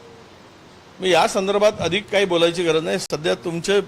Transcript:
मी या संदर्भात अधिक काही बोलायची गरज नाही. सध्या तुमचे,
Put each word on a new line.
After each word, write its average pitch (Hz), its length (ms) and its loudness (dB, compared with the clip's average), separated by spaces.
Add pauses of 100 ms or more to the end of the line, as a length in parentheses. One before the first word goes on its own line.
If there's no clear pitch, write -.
(1000)
मी 190 100 -2
या 175 180 4
संदर्भात 202 520 2
अधिक 170 320 -2
काही 202 140 2
बोलायची 170 380 0
गरज 160 200 0
नाही. 190 160 -2
सध्या 170 360 -4
तुमचे, 185 520 -2